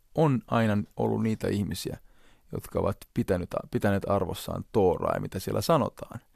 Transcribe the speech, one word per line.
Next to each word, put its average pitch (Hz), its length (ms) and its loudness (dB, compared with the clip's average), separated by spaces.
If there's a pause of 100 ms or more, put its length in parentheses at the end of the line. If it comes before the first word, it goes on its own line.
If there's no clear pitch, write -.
(160)
on 143 320 4
aina 110 360 2 (140)
ollut 110 260 0
niitä 110 240 -2
ihmisiä, 98 500 -2 (540)
jotka - 280 -6
ovat 87 180 0 (160)
pitänyt, 90 360 0 (220)
pitäneet 101 380 0
arvossaan 92 640 -2
Tooraa 90 420 4
ja 87 60 -2
mitä 98 200 -6
siellä 101 220 -2
sanotaan. - 580 0 (160)